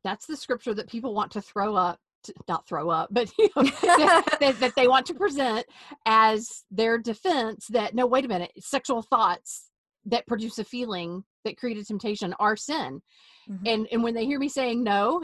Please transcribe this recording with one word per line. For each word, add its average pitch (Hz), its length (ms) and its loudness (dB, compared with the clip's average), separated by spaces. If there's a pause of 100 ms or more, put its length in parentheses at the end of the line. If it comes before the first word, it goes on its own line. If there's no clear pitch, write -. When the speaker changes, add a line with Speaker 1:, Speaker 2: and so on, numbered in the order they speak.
Speaker 1:
that's 196 240 -8
the 311 100 -8
scripture - 380 -6
that 208 140 -8
people 226 260 -8
want 202 180 -2
to 208 100 -6
throw 208 340 -2
up, 180 220 0 (260)
to, 208 80 -16 (160)
not - 180 -4
throw 156 220 -4
up, 165 240 0
but, 190 220 0
<laughs> - 40 -2
you 427 160 6
know, - 80 4
that, 349 680 6
Speaker 2:
<laughs> 302 80 -2
Speaker 1:
that, 269 200 2
that 247 140 2
they 254 140 6
want 262 180 6
to 349 80 -6
present 269 520 -2 (400)
as 220 420 4 (220)
their 226 280 2
defense 226 720 -2
that, 214 240 0
no, 247 120 2
wait 254 180 2
a 262 40 -8
minute, 175 300 -4
sexual 247 440 -4
thoughts - 680 0 (340)
that 220 220 -2
produce 220 320 -6
a 220 60 -8
feeling 190 580 -8 (220)
that 208 120 -6
create 233 220 -6
a 208 60 -12
temptation 208 560 -6
are 214 160 2
sin. 160 440 -8 (480)
Speaker 2:
Mm-hmm. 196 180 -8
Speaker 1:
And, 220 260 0
and 233 100 0
when 233 120 -2
they 226 100 -2
hear 277 160 -2
me 277 80 -2
saying, 247 360 -2
"No, 214 400 2